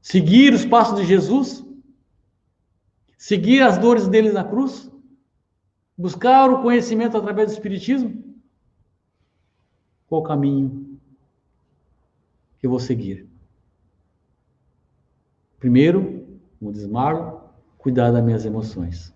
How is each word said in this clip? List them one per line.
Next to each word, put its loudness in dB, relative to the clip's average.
Seguir 4
os 0
passos 2
de -2
Jesus? 0
Seguir 2
as 4
dores 2
dele 4
na -4
cruz? -6
Buscar 2
o 2
conhecimento 0
através -2
do -8
Espiritismo? -6
Qual -4
caminho -4
que -8
eu -2
vou -2
seguir? -8
Primeiro, 0
como -12
diz -12
Marlon, -6
cuidar 0
das 2
minhas -2
emoções -10